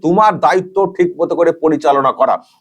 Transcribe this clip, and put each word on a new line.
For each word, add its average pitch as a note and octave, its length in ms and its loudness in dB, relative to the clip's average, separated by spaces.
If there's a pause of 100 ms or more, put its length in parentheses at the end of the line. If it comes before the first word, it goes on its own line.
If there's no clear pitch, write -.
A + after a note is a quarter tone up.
তোমার G3+ 360 2
দায়িত্ব F#3 360 -2 (180)
ঠিক F3 220 0
মতো E3 200 -4
করে E3 140 2 (120)
পরিচালনা C#3 500 0
করা। B2+ 220 0 (260)